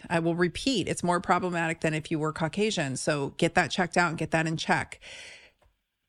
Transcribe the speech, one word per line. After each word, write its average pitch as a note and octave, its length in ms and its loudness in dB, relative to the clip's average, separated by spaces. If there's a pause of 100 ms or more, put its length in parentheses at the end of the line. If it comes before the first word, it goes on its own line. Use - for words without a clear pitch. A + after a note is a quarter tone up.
I F3 100 2
will E3 160 2
repeat, F3+ 540 0
it's - 140 -4
more F3 180 2
problematic F3 580 0
than D#3+ 140 0
if D#3 180 -4
you D#3+ 80 0
were D3+ 140 -2
Caucasian. E3 640 -2
So D3 400 -2
get E3 180 2
that E3 160 2
checked F3 260 0
out F3 120 4
and D#3+ 80 -4
get D#3+ 140 -4
that D#3+ 140 2
in D#3+ 120 -2
check. - 420 -2 (1080)